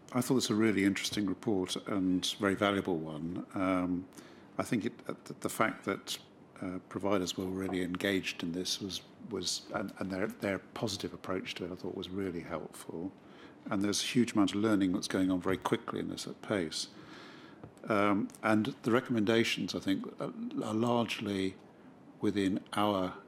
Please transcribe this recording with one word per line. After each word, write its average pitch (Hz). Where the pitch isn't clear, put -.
I 123
thought 131
it's -
a 110
really 104
interesting 101
report 92
and 92
very 98
valuable 98
one. 78
Um, 90
I 110
think 107
it, 117
uh, -
th-, -
the -
fact -
that, -
uh, 92
providers 95
were 98
really 92
engaged 90
in 85
this 90
was, 92
was, 92
and, 104
and 95
their, 95
their 98
positive 101
approach -
to -
it, 85
I -
thought 92
was 95
really 92
helpful. 82
And 101
there's 101
a -
huge 117
amount 101
of 101
learning 98
that's -
going 92
on 90
very 92
quickly -
in 85
this -
at -
pace. 90
Um, 104
and 110
the 117
recommendations, 113
I 92
think, -
are, -
are 107
largely 107
within 98
our 98